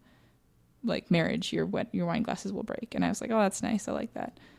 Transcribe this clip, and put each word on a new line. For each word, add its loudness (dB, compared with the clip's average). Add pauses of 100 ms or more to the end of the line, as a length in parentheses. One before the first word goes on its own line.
(840)
like, 0
marriage, 2
your 2
wet-, -2
your 0
wine 0
glasses -4
will -4
break. -6
And 2
I 2
was -2
like, -4
"Oh, 4
that's 2
nice. 0
I -2
like -4
that." -8 (200)